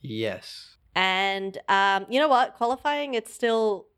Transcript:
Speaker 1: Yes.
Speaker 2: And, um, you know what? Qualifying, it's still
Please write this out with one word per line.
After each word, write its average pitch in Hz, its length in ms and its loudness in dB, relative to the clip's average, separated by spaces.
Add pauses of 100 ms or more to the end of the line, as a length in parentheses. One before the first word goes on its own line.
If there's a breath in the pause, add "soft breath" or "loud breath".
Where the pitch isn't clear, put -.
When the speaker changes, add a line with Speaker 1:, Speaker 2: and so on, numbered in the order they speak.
Speaker 1:
Yes. - 800 -8 (160)
Speaker 2:
And, 196 640 -2 (100)
um, 196 400 2
you 247 100 0
know 302 100 4
what? 254 260 4
Qualifying, 277 580 -2
it's 226 220 -4
still 220 640 0